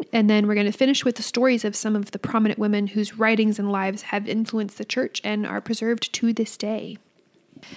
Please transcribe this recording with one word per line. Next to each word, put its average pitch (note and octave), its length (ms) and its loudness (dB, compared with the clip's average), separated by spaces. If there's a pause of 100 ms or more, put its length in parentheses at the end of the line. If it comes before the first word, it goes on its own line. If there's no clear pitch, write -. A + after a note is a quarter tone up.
(120)
and A3 160 6
then G#3+ 180 6
we're G#3 80 2
gonna G#3 180 2
finish C4+ 300 2
with A#3+ 140 0
the A3+ 60 -8
stories A#3+ 420 2
of G#3 100 -2
some G#3+ 220 0
of G3+ 140 -4
the G3+ 80 -8
prominent A3 400 0
women G#3 300 2
whose G#3+ 300 -4
writings A3 400 2
and G3+ 140 -2
lives G3 300 -2
have G#3 260 -4
influenced A3 480 -2
the G#3+ 80 -8
church - 400 -4
and G#3 220 -2
are G#3 160 -4
preserved A3+ 500 -2
to A#3 220 0
this A3 240 -2
day. G#3+ 400 -6 (800)